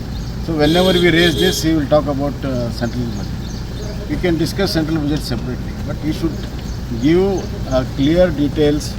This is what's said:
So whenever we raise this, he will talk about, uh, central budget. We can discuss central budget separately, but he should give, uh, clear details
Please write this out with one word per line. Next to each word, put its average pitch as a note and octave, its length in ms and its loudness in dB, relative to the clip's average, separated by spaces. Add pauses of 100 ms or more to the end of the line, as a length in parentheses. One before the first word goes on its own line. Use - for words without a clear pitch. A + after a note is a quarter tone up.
(460)
So D#3+ 100 -2
whenever E3+ 360 4
we F3 180 4
raise E3 240 4
this, F3 280 0
he D#3+ 120 4
will D3 120 2
talk D3 200 4
about, C#3+ 260 -2 (100)
uh, B2 280 -2
central A#2+ 340 -2 (120)
budget. - 920 -6
We D3+ 80 -2
can E3+ 220 0
discuss F3 340 0
central D#3+ 300 0
budget D3 160 0
separately, A#2+ 560 -4 (120)
but A#2 100 -4
he D3+ 180 -2
should E3 180 -2 (680)
give, D#4+ 420 4 (260)
uh, C3 140 2 (120)
clear E3 340 4
details D3 680 0